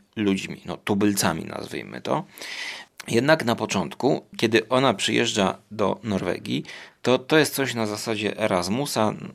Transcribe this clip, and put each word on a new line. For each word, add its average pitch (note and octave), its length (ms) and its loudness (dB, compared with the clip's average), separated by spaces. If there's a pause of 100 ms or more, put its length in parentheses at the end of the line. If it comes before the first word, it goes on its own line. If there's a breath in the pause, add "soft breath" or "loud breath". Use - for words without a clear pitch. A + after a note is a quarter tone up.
(160)
ludźmi, G2+ 500 0
no, F2 120 -8
tubylcami G2 680 0
nazwijmy B1+ 560 -10
to. D3+ 220 -2 (840 loud breath)
Jednak C#3 380 4
na A#2 100 2
początku, A2 680 0 (120)
kiedy A2+ 320 4
ona C3 240 4
przyjeżdża A2+ 640 2 (140)
do G2+ 320 -2
Norwegii, G#2 600 -2 (380 loud breath)
to, B2+ 180 4
to D#3 180 2
jest C#3+ 180 4
coś C3 180 -2
na A2+ 120 -2
zasadzie G#2 520 -4
Erasmusa, G#2+ 760 0 (220)